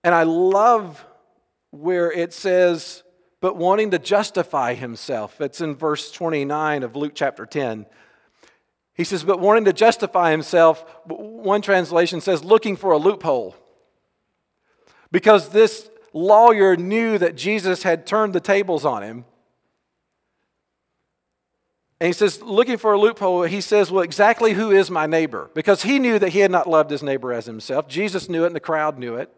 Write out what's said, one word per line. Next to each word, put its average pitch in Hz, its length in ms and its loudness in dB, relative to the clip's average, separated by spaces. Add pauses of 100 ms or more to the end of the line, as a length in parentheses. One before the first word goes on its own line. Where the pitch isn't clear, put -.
And 175 100 4
I 165 80 4
love 185 800 2 (640)
where 170 400 -2
it 170 220 -6
says, 180 720 0 (380)
"But 190 140 -2
wanting 196 380 0
to 180 60 0
justify 160 760 -2
himself." 117 680 -10
It's 139 200 -8
in 156 160 -6
verse 151 340 -4
twenty-nine 151 720 -4
of 120 140 -10
Luke 147 180 -6
chapter 135 320 -6
ten. 110 400 -6 (1080)
He 170 100 -4
says, 175 180 -6
"But 180 160 0
wanting 208 280 2
to 185 80 4
justify 190 560 2
himself," 160 520 2 (240)
w-, 180 220 -14
one 214 320 -2
translation 175 640 0
says, 175 200 -2
"looking 214 320 2
for 185 180 -2
a 156 40 4
loophole." 151 580 -2 (1600)
Because 185 380 4
this 214 400 2 (240)
lawyer 202 600 6
knew 208 440 -2
that 170 180 0
Jesus 185 460 -4
had 165 240 -2
turned 214 260 0
the 175 80 -2
tables 190 460 -2
on 117 160 -2
him. 113 240 -16 (2750)
And 160 60 -2
he 175 80 0
says, 196 260 -2
"Looking 233 380 0
for 214 160 0
a 202 40 2
loophole," 202 440 0
he 180 180 -4
says, 202 320 0
"Well, 185 100 0
exactly 214 520 0
who 214 160 -2
is 196 200 4
my 160 140 -2
neighbor?" 156 480 -4
Because 196 300 2
he 269 160 0
knew 240 200 2
that 190 120 0
he 165 80 -2
had 196 120 4
not 180 160 0
loved 156 240 2
his 147 120 -6
neighbor 135 280 -6
as 117 140 -6
himself. 127 440 -6
Jesus 180 420 -6
knew 165 140 0
it, - 20 2
and 170 100 -4
the 147 40 -6
crowd 151 380 -4
knew 120 180 -10
it. 135 220 -10